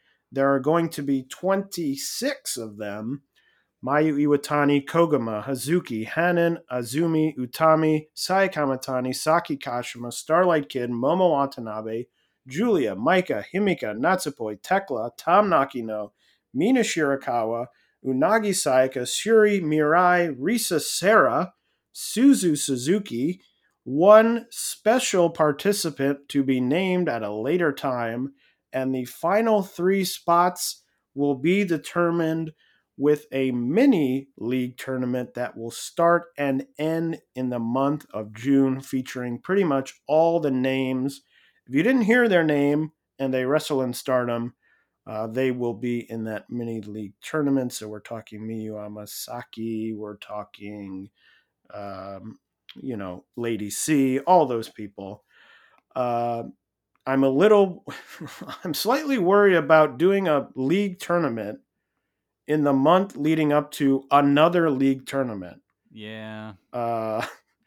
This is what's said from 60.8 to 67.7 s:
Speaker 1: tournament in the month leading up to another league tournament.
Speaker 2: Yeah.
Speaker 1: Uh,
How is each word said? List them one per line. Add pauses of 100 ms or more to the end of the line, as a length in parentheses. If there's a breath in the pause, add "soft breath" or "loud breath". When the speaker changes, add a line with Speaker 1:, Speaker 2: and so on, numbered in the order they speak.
Speaker 1:
tournament (880)
in
the
month
leading
up
to
another
league
tournament. (280)
Speaker 2:
Yeah. (180)
Speaker 1:
Uh, (420 loud breath)